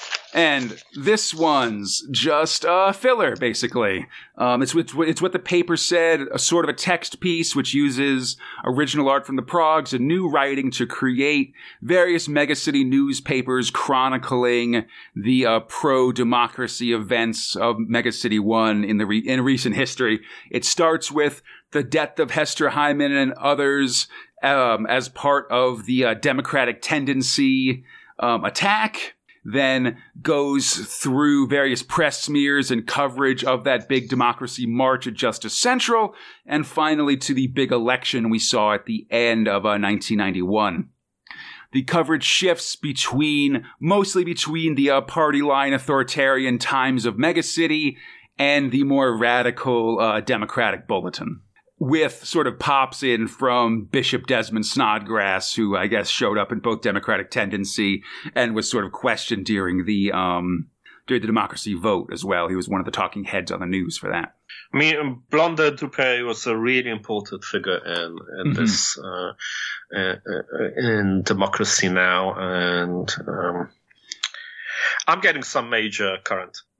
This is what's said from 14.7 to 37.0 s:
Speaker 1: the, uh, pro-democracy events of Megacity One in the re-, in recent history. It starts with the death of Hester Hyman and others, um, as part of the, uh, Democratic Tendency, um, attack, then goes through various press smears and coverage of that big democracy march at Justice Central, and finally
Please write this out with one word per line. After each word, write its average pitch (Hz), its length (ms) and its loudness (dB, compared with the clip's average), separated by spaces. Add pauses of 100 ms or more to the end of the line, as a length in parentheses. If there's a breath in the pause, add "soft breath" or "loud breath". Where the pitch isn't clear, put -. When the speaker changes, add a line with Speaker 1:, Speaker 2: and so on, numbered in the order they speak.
Speaker 1:
the, 123 320 2
uh, 113 140 2
pro-democracy 123 1300 0
events 113 600 -2
of 110 220 0
Megacity 113 640 0
One 107 440 2
in 104 160 0
the 107 80 0
re-, 110 200 0
in 131 140 2
recent 127 340 2
history. 123 460 0 (300 loud breath)
It 123 120 -2
starts 160 480 2
with 147 300 0 (300 loud breath)
the 147 100 2
death 147 380 0
of 143 120 0
Hester 151 380 0
Hyman 143 440 2
and 135 200 2
others, 139 760 2 (360 loud breath)
um, 123 420 2
as 123 240 0
part 143 400 0
of 123 360 0
the, 127 200 2
uh, 113 80 2
Democratic 131 720 0
Tendency, 131 1000 0 (360 loud breath)
um, 117 260 0
attack, 208 720 -2 (300 soft breath)
then 127 520 0 (240 loud breath)
goes 143 540 0
through 143 720 2
various 135 340 0
press - 400 0
smears 143 480 2
and 120 160 0
coverage 135 580 0
of 123 200 0
that 123 240 0
big 127 220 -2
democracy 123 560 -2
march 127 420 0
at 117 60 -6
Justice 110 440 -4
Central, 240 560 2 (320 loud breath)
and 151 220 -2
finally 151 480 2